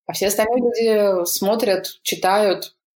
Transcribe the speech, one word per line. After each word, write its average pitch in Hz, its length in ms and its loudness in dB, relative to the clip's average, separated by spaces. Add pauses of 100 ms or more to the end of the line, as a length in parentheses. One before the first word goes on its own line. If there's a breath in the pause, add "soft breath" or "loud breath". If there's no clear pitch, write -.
А - 60 -8
все 190 140 -2
остальные 214 360 0
люди 214 640 2
смотрят, 202 800 -2
читают 190 720 0 (220)